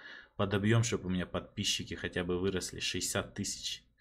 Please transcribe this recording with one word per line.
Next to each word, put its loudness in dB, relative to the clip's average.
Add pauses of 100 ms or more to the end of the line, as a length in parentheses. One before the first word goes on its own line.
(360)
подобьём, 4
чтоб 0
у -2
меня 0
подписчики -2
хотя -2
бы 2
выросли. 0
Шестьдесят -2
тысяч. -6 (160)